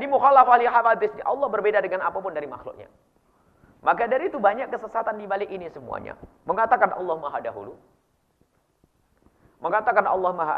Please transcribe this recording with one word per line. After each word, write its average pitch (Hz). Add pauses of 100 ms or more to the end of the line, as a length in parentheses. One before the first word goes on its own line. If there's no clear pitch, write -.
ini 262
mukhalafah 254
lil 240
hawadits, 226
Allah 262
berbeda 208
dengan 185
apapun 185
dari 147
makhluknya. 107 (960)
Maka 175
dari 269
itu 285
banyak 214
kesesatan 220
di 208
balik 196
ini 180
semuanya. 107 (320)
Mengatakan 220
Allah 170
Maha 139
Dahulu. 107 (1800)
Mengatakan 208
Allah 180
Maha 160